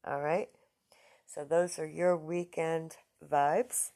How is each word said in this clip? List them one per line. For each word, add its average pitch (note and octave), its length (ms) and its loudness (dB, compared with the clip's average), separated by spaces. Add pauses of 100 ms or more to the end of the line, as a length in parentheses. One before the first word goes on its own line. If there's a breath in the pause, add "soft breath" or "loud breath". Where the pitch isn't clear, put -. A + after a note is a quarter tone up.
All C#3+ 160 -4
right? E3+ 280 0 (760 soft breath)
So - 180 -10
those E3+ 360 2
are D#3+ 80 -4
your F3 280 2
weekend E3 800 -4 (280)
vibes. D3 720 2